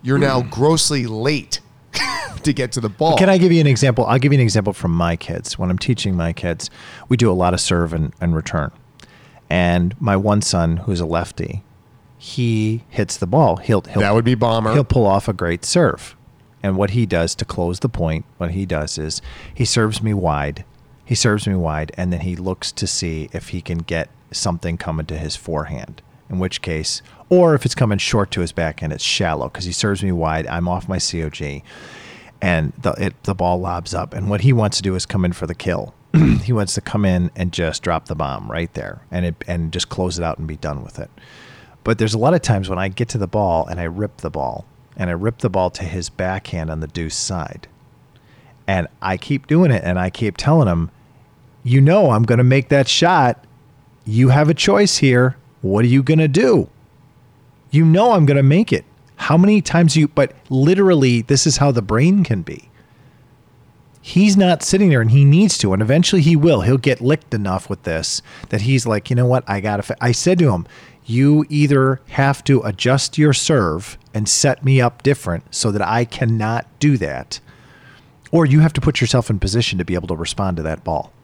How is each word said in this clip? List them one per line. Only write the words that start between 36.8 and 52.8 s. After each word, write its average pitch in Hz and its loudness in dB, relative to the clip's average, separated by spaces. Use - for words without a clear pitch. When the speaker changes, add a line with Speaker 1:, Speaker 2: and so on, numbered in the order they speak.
Speaker 2:
come - -4
in 90 2
and 90 -4
just 82 -4
drop 82 -4
the - -8
bomb 67 -8
right 82 -8
there - -12
and 90 -4
it, 82 -4
and 85 -4
just - -8
close 87 -4
it 85 -6
out 82 -6
and 78 -10
be 76 -10
done 73 -8
with - -16
it. - -14
But 110 -2
there's 110 -2
a 113 -2
lot 127 2
of 180 2
times 98 -2
when 92 -4
I 95 -4
get 107 -6
to 120 -6
the 98 -4
ball 90 -2
and 90 -10
I 87 -6
rip 90 -8
the 80 -8
ball, 67 -8
and 90 -6
I - -4
rip 101 -4
the 127 -2
ball 92 0
to - -14
his 87 -8
backhand 92 -6
on 80 -8
the 78 -8
deuce 80 -8
side. - -10
And 92 0
I 190 -2
keep - -6
doing 160 4
it, 107 0
and 90 -2
I 92 -2
keep 101 -6
telling 147 2
him, 82 0
"You 127 4
know 160 6
I'm 110 2
gonna 120 4
make 127 2
that 139 4